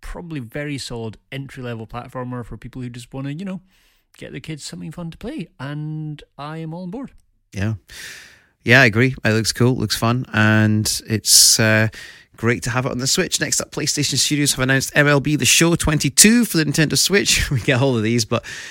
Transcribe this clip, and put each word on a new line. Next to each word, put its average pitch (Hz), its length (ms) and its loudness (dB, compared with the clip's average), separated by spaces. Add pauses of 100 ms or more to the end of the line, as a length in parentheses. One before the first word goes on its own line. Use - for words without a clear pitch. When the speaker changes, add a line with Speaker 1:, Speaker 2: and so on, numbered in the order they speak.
Speaker 1:
probably 165 400 -10
very 147 380 -8
solid 113 400 -10 (140)
entry-level 127 540 -10
platformer 123 580 -10
for 113 120 -14
people 117 240 -14
who 123 80 -8
just 123 240 -16
wanna, 135 180 -8
you 156 140 -10
know, 190 160 -8 (560)
get - 160 -16
the 147 80 -12
kids 151 240 -12
something 170 280 -12
fun 170 180 -10
to - 80 -18
play. 247 300 -10 (100)
And 151 640 -8 (160)
I 151 200 -10
am 160 140 -10
all 175 120 -12
on 180 60 -10
board. 247 220 -12 (400)
Speaker 2:
Yeah. 104 220 -2 (920)
Yeah, 127 180 8
I 131 40 8
agree. 120 280 2 (100)
It 107 60 2
looks 110 220 0
cool, 123 240 2
looks 110 200 -4
fun, 123 360 -2
and 107 520 4 (220)
it's, - 540 4
uh, 110 280 4 (480)
great 113 280 -2
to 123 60 -4
have 123 140 -2
it 131 80 -4
on 123 60 -6
the 127 80 -4
Switch. 160 340 0
Next 131 200 -2
up, - 100 -8
PlayStation 143 480 -2
Studios 143 340 2
have 131 100 0
announced 131 320 0
M 147 120 6
L 143 140 4
B 147 160 0
The 123 100 0
Show 170 300 4
twenty-two 156 680 4
for 214 140 -4
the 160 60 2
Nintendo 143 340 0
Switch. - 520 2
<laughs> - 20 -2
We 131 80 0
get 131 180 2
hold 131 180 2
of 113 60 0
these, 113 220 0
but - 200 -4 (260)